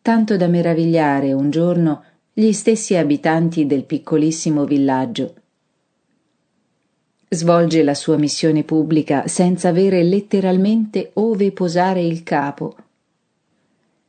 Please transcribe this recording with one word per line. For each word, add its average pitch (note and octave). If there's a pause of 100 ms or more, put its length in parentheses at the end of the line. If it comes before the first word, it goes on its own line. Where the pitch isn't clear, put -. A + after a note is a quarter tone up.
tanto A3+
da F3
meravigliare E3
un C#3
giorno E3 (300)
gli A3
stessi G#3+
abitanti D#3+
del C3+
piccolissimo D#3
villaggio. C3 (1900)
Svolge E3+
la C#3+
sua D3+
missione D3+
pubblica D#3
senza F3+
avere F#3
letteralmente G3
ove G3+
posare F3+
il E3
capo. D3 (1300)